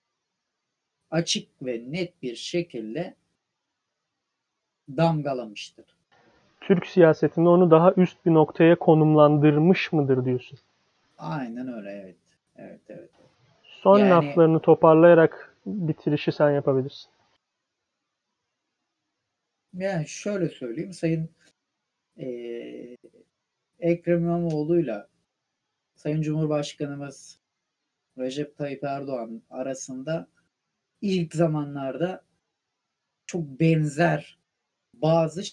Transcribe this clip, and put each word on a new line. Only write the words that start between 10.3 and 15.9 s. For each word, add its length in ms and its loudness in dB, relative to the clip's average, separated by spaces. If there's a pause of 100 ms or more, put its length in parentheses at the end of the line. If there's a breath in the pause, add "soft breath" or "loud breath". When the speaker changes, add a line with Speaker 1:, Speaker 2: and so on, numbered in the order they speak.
Speaker 1:
Aynen 540 -12
öyle, 180 -16
evet. 260 -18 (400)
Evet, 320 -20
evet. 220 -20 (520)
Speaker 2:
Son 360 2
Speaker 1:
Yani 120 4
Speaker 2:
laflarını 520 4
toparlayarak 960 4 (100)
bitirişi 680 -4